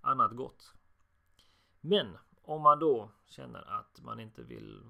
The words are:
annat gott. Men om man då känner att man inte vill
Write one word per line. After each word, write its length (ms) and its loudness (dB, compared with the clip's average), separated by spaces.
annat 360 0
gott. 380 -14
Men 360 -2
om 200 -8
man 160 8
då 320 2
känner 360 -16
att 200 -20
man 200 -12
inte 220 -18
vill 480 -16